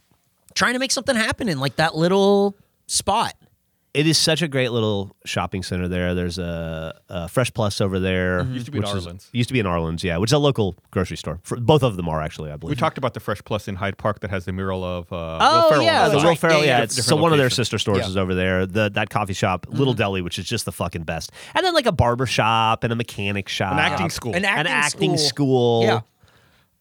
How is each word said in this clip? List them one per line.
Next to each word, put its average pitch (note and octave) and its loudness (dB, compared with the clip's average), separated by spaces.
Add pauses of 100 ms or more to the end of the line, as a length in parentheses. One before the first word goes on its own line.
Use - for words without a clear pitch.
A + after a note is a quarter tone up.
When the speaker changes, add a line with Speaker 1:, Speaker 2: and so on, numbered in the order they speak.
(540)
Speaker 1:
trying A3+ 0
to B3+ -2
make C4 -2
something C4 -2
happen A3+ -2
in, D3 -2
like, C#3 -2
that D#3+ 0
little G3 4 (300)
spot. G3 -2 (600)
Speaker 2:
It D3 2
is D#3 4
such D#3+ 0
a E3 -2
great C3 0
little G#2+ 0
shopping F#2 -4
center F2+ -4
there. F2+ 0
There's F2 -4
a, E2 -8 (140)
a E2+ -8
Fresh A#2+ -2
Plus G#2 -2
over F#2+ 0
there, F#2 0
Speaker 1:
Mm-hmm. B2+ -4
Speaker 3:
Used B2 -8
to - -14
be - -6
in G#2 0
Speaker 2:
which G2+ -4
is F2 -6
Speaker 3:
Arlen's. F2 -16
Speaker 2:
used A#2+ -2
to - -10
be B2 2
in G2 0
Arlen's, E2+ -2
yeah, E2+ 0
which A2 0
is D3 2
a D3 6
local A#2+ 0 (140)
grocery - -2
store. D#2+ -8
For, - -8
both C3+ 4
of A2+ 2
them F2 -4
are, D#2+ -2
actually, D#2 -8
I D2+ -10
believe. D#2+ -6
Speaker 3:
We - -6
talked D#3+ -2
about B2+ -4
the A#2 -14
Fresh - -6
Plus G#2+ -6
in G2 -6
Hyde G2 -4
Park G#2 -4
that F#2 -8
has F#2+ -6
the F#2 -6
mural F#2+ -4
of, F2+ -8
uh, E2 -6
Speaker 1:
Oh, - 4
Speaker 3:
Will E4 4
Ferrell C3 4
Speaker 1:
yeah, - 6
Speaker 3:
on - -
the - 4
Speaker 2:
The - 2
Speaker 1:
that's - 4
Speaker 2:
Will C#3+ 4
Speaker 3:
side. E3+ 4
Speaker 1:
right. E3 4
Speaker 2:
Ferrell, E3 4
Speaker 1:
Yeah, D3+ 2
Speaker 2:
yeah, B2 4
Speaker 1:
yeah. A#2 4
Speaker 2:
it's A2 -4
Speaker 3:
Different A#2 -2
Speaker 2:
so D#3+ 6
one D#3+ 4
of D3 6
their C3 6
Speaker 3:
location. A#2+ 0
Speaker 2:
sister G#2+ -2
stores G2+ 2
Speaker 1:
Yeah. G2+ -2
Speaker 2:
is F#2 -2
over F#2 0
there. F#2 2
The, G2+ 0
that G#2 -2
coffee G2+ -2
shop, F#2 0
Little B2+ 2
Speaker 1:
Mm-hmm. G#2 -6
Speaker 2:
Deli, G2 0
which F2 -6
is F#2 -6
just - -4
the F#2+ -6
fucking F2 -6
best. E2 -8 (220)
And D#4+ 0
then, F4+ 0
like, C#4+ 2
a G#3+ 2
barber A#2+ 2
shop A2+ 2
and A#2 0
a A#2 -2
mechanic G2+ -4
shop. F#2+ -2
Speaker 3:
An F#2 0
acting E3+ 0
school. A#2+ -6
Speaker 1:
An F#3 -2
Speaker 2:
An - -
Speaker 1:
acting E3+ 0
Speaker 2:
acting D3+ 0
Speaker 1:
school. C3 2
Speaker 2:
school. - 4
Speaker 1:
Yeah. A2+ 2 (800)